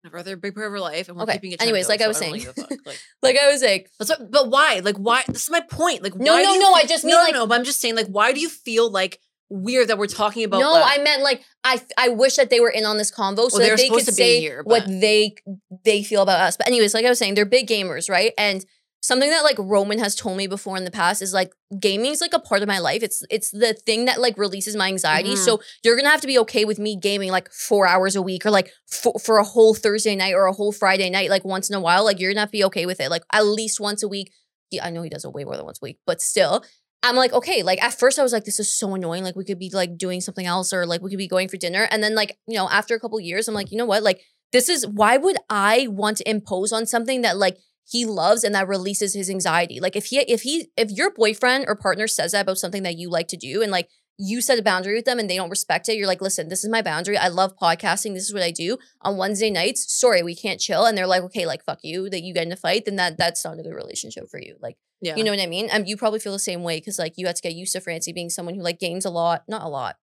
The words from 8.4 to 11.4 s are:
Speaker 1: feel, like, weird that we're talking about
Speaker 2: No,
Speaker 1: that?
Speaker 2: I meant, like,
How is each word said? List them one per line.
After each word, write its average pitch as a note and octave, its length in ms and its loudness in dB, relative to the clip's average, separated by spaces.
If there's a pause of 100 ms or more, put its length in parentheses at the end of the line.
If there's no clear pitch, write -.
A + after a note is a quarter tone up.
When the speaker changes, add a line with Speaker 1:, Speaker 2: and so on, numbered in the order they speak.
Speaker 1:
feel, A#3 420 0
like, F#3+ 300 -2 (340)
weird A3+ 360 2
that A3 80 2
we're G3+ 100 -2
talking G#3+ 380 -2
about F#3+ 160 0
Speaker 2:
No, D4 140 4
Speaker 1:
that? C#4+ 220 4
Speaker 2:
I C#4+ 60 0
meant, C#4+ 200 2
like, C#4 200 0 (220)